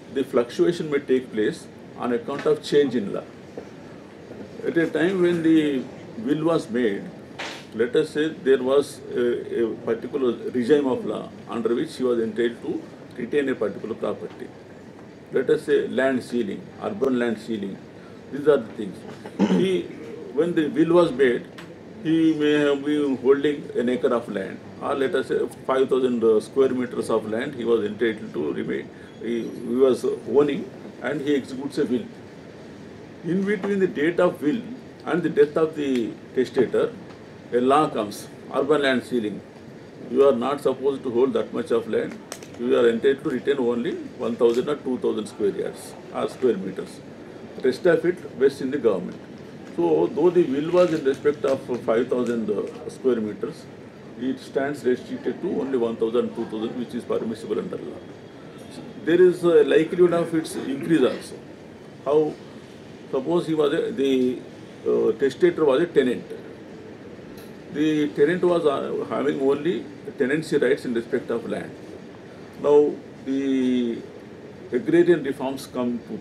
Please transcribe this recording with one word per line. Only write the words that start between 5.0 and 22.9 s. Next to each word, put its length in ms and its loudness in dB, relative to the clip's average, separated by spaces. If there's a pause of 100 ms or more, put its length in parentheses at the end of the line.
when 200 4
the 420 4 (340)
will 260 0
was 240 2
made, 360 0 (680)
let 200 0
us 160 4
say 180 0
there 340 4
was 380 2 (140)
a, 480 0
a 120 0 (120)
particular 460 0 (180)
regime 360 4
of 200 -2
law 240 -6 (180)
under 260 0
which 220 -4
he 60 -4
was 160 4
entitled 440 -2
to 200 -6 (340)
retain 320 0
a 60 0
particular 400 -4
property. 540 -6 (840)
Let 160 0
us 140 4
say 240 2
land 380 2
ceiling, 360 -2 (220)
urban 380 0
land 180 0
ceiling. 400 -6 (540)
These 160 0
are 100 8
the 140 -6
things. 240 -8 (560)
He, 300 2 (500)
when 220 0
the 140 2
will 260 4
was 180 6
made, 340 4 (560)
he 320 4
may 180 4
have 320 2
been 340 2